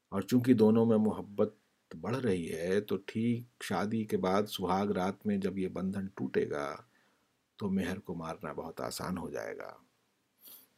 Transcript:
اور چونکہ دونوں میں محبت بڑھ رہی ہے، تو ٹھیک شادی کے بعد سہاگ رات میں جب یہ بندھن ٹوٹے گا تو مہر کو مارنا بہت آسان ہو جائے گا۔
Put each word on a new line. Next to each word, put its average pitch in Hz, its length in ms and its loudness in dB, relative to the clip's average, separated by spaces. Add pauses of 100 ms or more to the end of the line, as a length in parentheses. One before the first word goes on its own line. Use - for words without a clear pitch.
اور 98 120 -2
چونکہ 123 320 4
دونوں 110 320 8
میں 110 120 6
محبت 104 580 0 (460)
بڑھ 113 160 -2
رہی 92 380 -2
ہے، 92 260 0
تو 98 160 -4
ٹھیک 117 640 -4
شادی 107 400 0
کے 104 140 -2
بعد 95 260 2
سہاگ 95 440 0
رات 98 380 -2
میں 104 120 0
جب 95 200 -2
یہ 92 100 -2
بندھن 95 400 -4
ٹوٹے - 420 -2
گا 73 320 -4 (760)
تو 104 120 -4
مہر 95 300 -2
کو 87 160 -10
مارنا 82 380 -8
بہت 71 280 -10
آسان - 360 -6
ہو 80 120 -8
جائے 53 280 -8
گا۔ 50 160 -12 (1040)